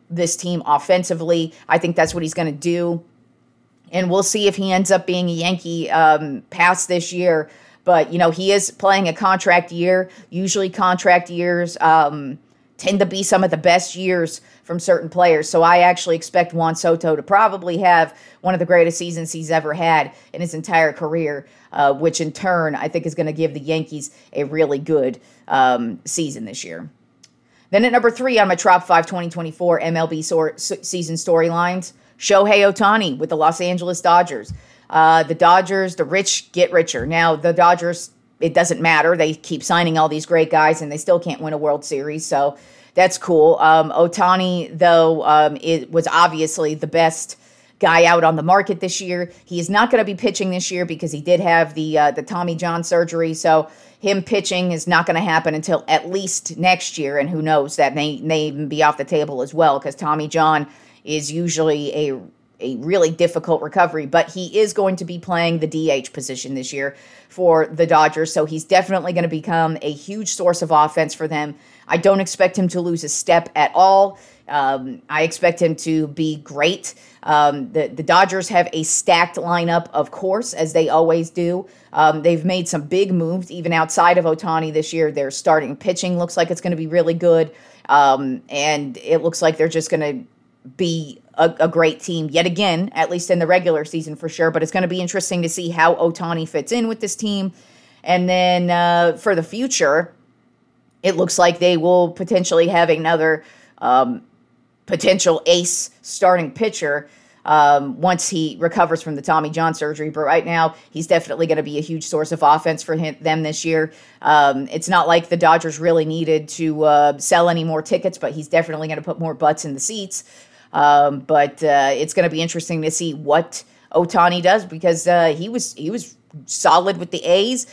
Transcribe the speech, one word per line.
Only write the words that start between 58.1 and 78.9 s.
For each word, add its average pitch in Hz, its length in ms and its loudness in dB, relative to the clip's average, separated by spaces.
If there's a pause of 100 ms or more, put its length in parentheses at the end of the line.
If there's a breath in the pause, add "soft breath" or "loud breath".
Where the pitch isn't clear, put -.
may 156 280 -2
even 147 200 -8
be 151 140 -2
off 147 160 2
the 139 60 -6
table 147 360 -4
as 139 140 -8
well, 151 260 2
'cause 139 140 -10
Tommy 151 340 -4
John 156 380 0 (360 soft breath)
is 147 300 -6
usually 156 640 -2
a, 143 240 -4 (400)
a 127 160 -6
really 165 340 0
difficult 170 500 -2
recovery, 156 460 -2
but 160 240 0
he 180 260 -10
is 214 160 2
going 196 220 -2
to 180 100 -8
be 175 140 -12
playing 170 400 -2
the 156 80 -2
D 160 240 -2
H 135 220 -4
position 135 420 -10
this 127 180 -10
year 139 220 -6 (340 loud breath)
for 165 380 2
the 160 200 0
Dodgers, 156 460 2
so 156 120 0
he's 160 180 -6
definitely 185 500 0
gonna 170 140 0
become 160 560 -2
a 147 80 -6
huge 196 440 -10
source 175 280 0
of 160 80 -4
offense 156 420 2
for 160 140 -6
them. 151 300 -6 (320 soft breath)
I 165 80 0
don't 196 240 4
expect 185 360 0
him 185 120 0
to 175 120 -4
lose 170 220 -4
a 147 60 -8
step 151 480 0
at 147 180 2
all. 196 420 4 (320 soft breath)
Um, 135 640 -4
I 156 120 -2
expect 170 380 0
him 165 160 0
to 160 320 -2
be 156 280 -4
great. 147 580 -4 (300 soft breath)
Um, 147 480 2
the, 151 160 -2
the 156 140 -10
Dodgers 180 480 2
have 175 220 2
a 160 120 -6
stacked 175 520 0